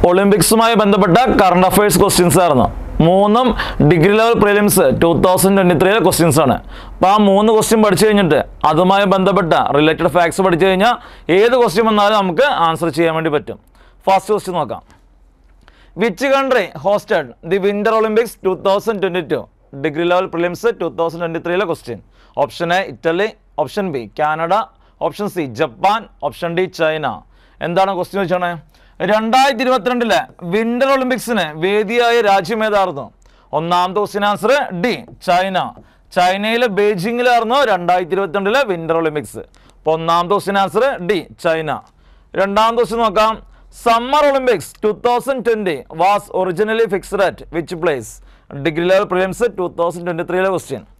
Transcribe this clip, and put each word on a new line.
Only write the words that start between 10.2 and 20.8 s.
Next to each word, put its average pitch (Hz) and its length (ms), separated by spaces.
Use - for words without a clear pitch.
പഠിച്ചു 175 220
കഴിഞ്ഞാൽ 196 260
ഏത് 240 240
ക്വസ്റ്റ്യൻ 220 280
വന്നാലും 208 320
നമുക്ക് 190 240
ആൻസർ 165 300
ചെയ്യാൻ 165 200
വേണ്ടി 160 180
പറ്റും. 107 220
ഫസ്റ്റ് 190 280
ക്വസ്റ്റ്യൻ 185 260
നോക്കാം. 107 220
Which 190 220
country 262 280
hosted 196 400
the 190 160
Winter 208 340
Olympics 220 320
two 185 100
thousand 208 340
twenty-two? 170 420
ഡിഗ്രി 156 200
ലെവൽ 185 180
പ്രിലിംസ് 175 360